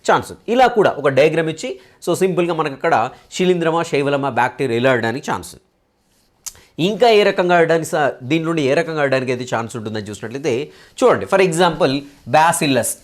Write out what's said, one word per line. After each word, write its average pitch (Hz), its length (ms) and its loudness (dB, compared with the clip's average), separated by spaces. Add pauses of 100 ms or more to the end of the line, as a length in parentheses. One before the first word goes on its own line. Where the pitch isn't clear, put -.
ఛాన్స్ 175 240 0
ఉంది. - 100 -18 (100)
ఇలా 247 140 4 (100)
కూడా 165 140 4 (100)
ఒక 139 80 0
డయాగ్రమ్ 160 460 2
ఇచ్చి, 254 160 -10 (340)
so, 208 180 0
సింపుల్గా 175 320 0
మనకు 151 240 -4
అక్కడ 165 160 0 (420)
శిలీంధ్రమా, 170 540 2
శైవలమా, 139 400 0 (100)
బ్యాక్టీరియా 120 400 -2
ఇలా 131 140 4
ఆడడానికి 117 360 -4
ఛాన్స్ 90 240 -6
ఉంది. - 100 -20 (1120)
ఇంకా 202 300 2
ఏ 208 140 6
రకంగా 185 360 2
ఆడడానికి 160 340 2
స-, 151 220 0 (160)
దీని 160 180 0
నుండి 165 220 -2
ఏ - 100 2
రకంగా 160 240 -4
ఆడడానికి 131 300 0
అయితే 123 100 -6 (100)
ఛాన్స్ 113 240 -6
ఉంటుందని 107 320 -8
చూసినట్లయితే 120 440 -6 (460)
చూడండి, 143 260 2
for 196 220 2
example, 160 460 0 (420)
బ్యాసిల్లస్ 151 680 2